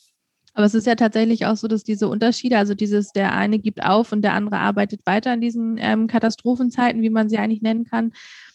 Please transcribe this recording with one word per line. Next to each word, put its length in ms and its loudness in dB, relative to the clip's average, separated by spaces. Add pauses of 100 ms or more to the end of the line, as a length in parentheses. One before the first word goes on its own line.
(540)
Aber 120 2
es 80 2
ist 120 0
ja 100 2
tatsächlich 500 2
auch 100 2
so, 120 -4
dass 160 -2
diese 240 -2
Unterschiede, 500 0
also 160 2
dieses, 380 -2
der 220 0
eine 240 2
gibt 260 -4
auf 260 2
und 120 -2
der 100 2
andere 260 -2
arbeitet 460 -2
weiter 300 0
in 60 -2
diesen, 380 -2
ähm, 300 0
Katastrophenzeiten, 920 0
wie 80 2
man 180 0
sie 100 -2
eigentlich 240 -2
nennen 220 0
kann, 280 -4 (420)